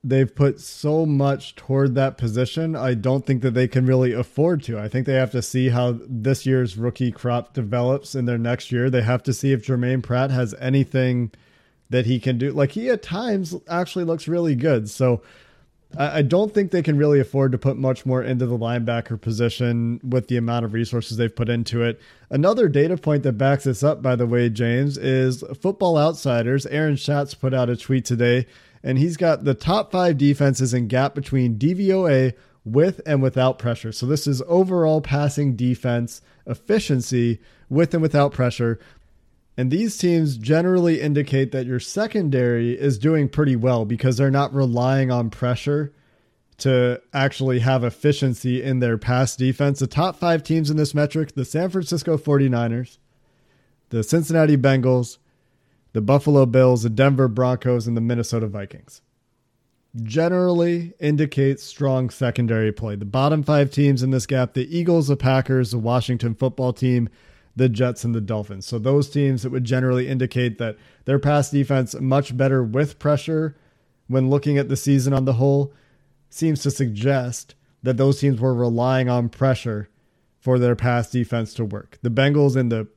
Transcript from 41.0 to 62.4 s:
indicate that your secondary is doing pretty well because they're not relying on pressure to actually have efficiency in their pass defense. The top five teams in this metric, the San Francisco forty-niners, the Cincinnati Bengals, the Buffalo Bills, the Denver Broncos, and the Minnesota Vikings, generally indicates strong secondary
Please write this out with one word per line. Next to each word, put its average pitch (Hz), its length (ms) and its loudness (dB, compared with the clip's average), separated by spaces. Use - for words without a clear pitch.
indicate 143 500 0
that 131 140 -4
your 123 160 -4
secondary 127 960 0
is 135 180 0
doing 147 300 2
pretty 143 300 0
well 120 260 2
because 117 320 0
they're 135 160 2
not 139 220 0
relying 131 580 0
on 120 180 0
pressure 143 600 -2
to 123 420 2
actually 135 460 0
have 127 240 2
efficiency 127 800 0
in 131 160 0
their 117 180 0
pass 123 380 0
defense. 139 440 0
The 131 80 0
top 180 280 -2
five 165 280 0
teams 160 280 0
in 156 60 0
this 143 160 0
metric, 147 420 -2
the 135 80 -4
San 175 260 -2
Francisco 170 480 -2
forty-niners, 123 840 0
the 117 120 -2
Cincinnati 160 540 4
Bengals, 127 640 2
the 110 80 -2
Buffalo 139 460 4
Bills, 123 380 4
the 120 60 0
Denver 131 380 4
Broncos, 123 580 0
and 117 120 -2
the 113 40 -2
Minnesota 117 460 -2
Vikings, - 540 -14
generally 170 1000 0
indicates 143 640 0
strong 131 460 -2
secondary 113 600 0